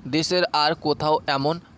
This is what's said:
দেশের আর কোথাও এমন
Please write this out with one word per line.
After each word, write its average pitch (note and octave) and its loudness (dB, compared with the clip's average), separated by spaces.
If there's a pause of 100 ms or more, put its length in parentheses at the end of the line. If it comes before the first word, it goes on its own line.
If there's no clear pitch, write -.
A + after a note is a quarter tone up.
দেশের E3 0
আর D3+ 2
কোথাও D3+ 0
এমন D3 0 (180)